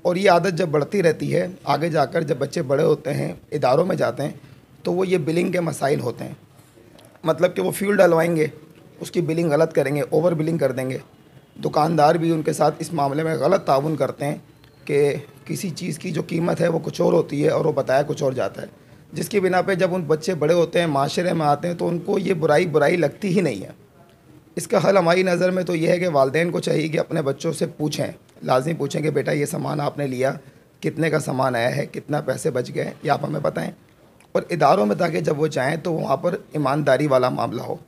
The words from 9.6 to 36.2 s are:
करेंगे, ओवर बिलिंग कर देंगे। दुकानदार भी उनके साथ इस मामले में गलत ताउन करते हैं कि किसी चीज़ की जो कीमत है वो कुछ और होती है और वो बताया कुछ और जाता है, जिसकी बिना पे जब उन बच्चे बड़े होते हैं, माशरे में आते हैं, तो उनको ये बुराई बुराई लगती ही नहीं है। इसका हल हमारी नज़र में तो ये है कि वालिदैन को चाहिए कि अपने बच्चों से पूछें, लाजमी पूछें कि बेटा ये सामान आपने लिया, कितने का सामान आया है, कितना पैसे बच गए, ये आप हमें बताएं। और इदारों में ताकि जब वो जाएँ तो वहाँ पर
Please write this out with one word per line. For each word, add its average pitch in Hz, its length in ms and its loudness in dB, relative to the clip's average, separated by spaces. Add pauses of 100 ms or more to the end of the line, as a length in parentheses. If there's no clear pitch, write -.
करेंगे, 143 300 0
ओवर 165 320 2
बिलिंग 156 260 -2
कर 131 120 2
देंगे। 131 280 -6 (600)
दुकानदार 156 580 4
भी 165 120 0
उनके 156 220 0
साथ 151 280 2
इस 165 140 -8
मामले 143 300 -2
में 160 160 -2
गलत 175 200 2
ताउन 147 360 2
करते 139 280 -2
हैं 151 140 -4 (520)
कि 143 360 2 (200)
किसी 170 240 -6
चीज़ 165 280 -8
की 180 120 -8
जो 165 120 -4
कीमत 165 380 -2
है 170 80 2
वो 165 100 0
कुछ 156 220 -8
और 175 140 4
होती 147 280 0
है 156 80 4
और 151 160 0
वो 156 60 2
बताया 131 300 2
कुछ 147 200 -4
और 131 120 0
जाता - 280 -6
है, - 80 -14 (440)
जिसकी 175 260 -2
बिना 180 220 2
पे 185 140 0
जब 175 160 0
उन 185 100 -2
बच्चे 156 320 0
बड़े 151 200 2
होते 170 240 2
हैं, 170 80 2
माशरे 156 460 0
में 160 140 0
आते 147 220 2
हैं, 170 80 -4
तो 175 100 -2
उनको 175 320 -2
ये 185 160 0
बुराई 156 320 4
बुराई 156 300 4
लगती 170 320 -2
ही 180 140 2
नहीं 113 180 -2
है। - 300 -16 (680)
इसका - 200 0
हल 196 200 4
हमारी 175 240 4
नज़र 180 280 2
में 185 140 -2
तो 180 100 -2
ये 165 160 2
है 175 80 4
कि 180 80 0
वालिदैन 147 440 2
को 170 100 -2
चाहिए 156 280 0
कि 156 100 -2
अपने 156 240 -2
बच्चों 139 300 -2
से 165 140 -2
पूछें, 151 480 -6 (300)
लाजमी 139 300 2
पूछें 147 280 -4
कि 156 80 0
बेटा 143 220 -2
ये 143 140 0
सामान 147 340 -4
आपने 143 260 -4
लिया, 131 320 -2 (440)
कितने 156 280 -2
का 156 80 0
सामान 131 380 -2
आया 117 120 2
है, 139 180 -2
कितना - 340 -6
पैसे 131 300 -4
बच 123 200 -4
गए, - 140 -4
ये - 240 -8
आप 143 160 0
हमें 147 180 -6
बताएं। 165 300 -4 (640)
और 190 160 -2
इदारों 170 340 4
में 196 120 0
ताकि 170 220 0
जब 151 160 -2
वो 156 120 0
जाएँ 143 280 -2
तो 165 160 -6
वहाँ 147 240 0
पर 175 280 -4 (120)